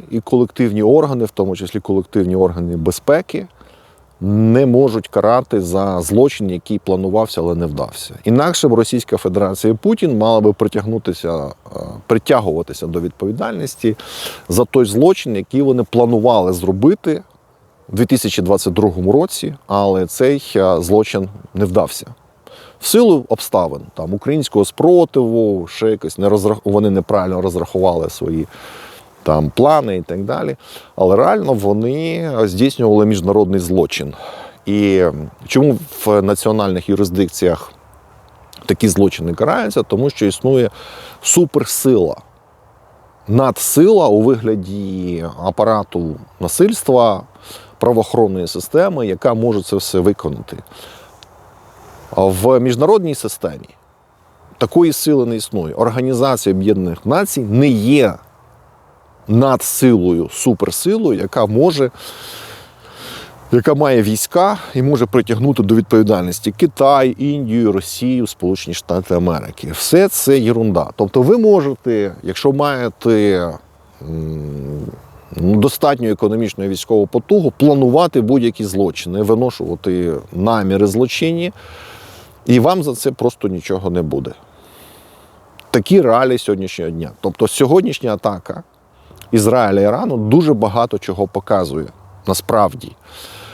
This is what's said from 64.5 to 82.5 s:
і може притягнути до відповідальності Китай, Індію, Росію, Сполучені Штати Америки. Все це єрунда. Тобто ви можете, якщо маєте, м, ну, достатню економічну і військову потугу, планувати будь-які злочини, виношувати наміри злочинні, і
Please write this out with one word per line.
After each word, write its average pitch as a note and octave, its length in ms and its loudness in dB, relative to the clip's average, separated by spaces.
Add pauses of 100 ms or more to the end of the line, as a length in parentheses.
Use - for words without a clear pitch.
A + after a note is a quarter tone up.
і C3 80 0
може C3 240 2
притягнути A#2 580 0
до G#2+ 120 4
відповідальності G#2 760 2
Китай, C3+ 680 2
Індію, A#2+ 520 0
Росію, B2 560 -4
Сполучені F2+ 460 -4
Штати F2+ 420 -4
Америки. E2 560 -4
Все F3 360 2
це C#3 320 2
єрунда. A2 560 0
Тобто G#2+ 260 0
ви F#3 160 4
можете, C3+ 880 2
якщо F#2+ 280 -2
маєте, A#2 840 0 (640)
м, D2+ 800 -8 (560)
ну, F#3 200 2
достатню C#3 540 0
економічну G#2 560 -2
і - 20 -4
військову G2+ 400 0
потугу, D#3+ 500 0
планувати C#3 640 4
будь-які A#2 440 0
злочини, F#2+ 560 -4
виношувати F2+ 920 -2 (180)
наміри G2+ 560 0
злочинні, E3 680 -2 (920)
і B2 120 6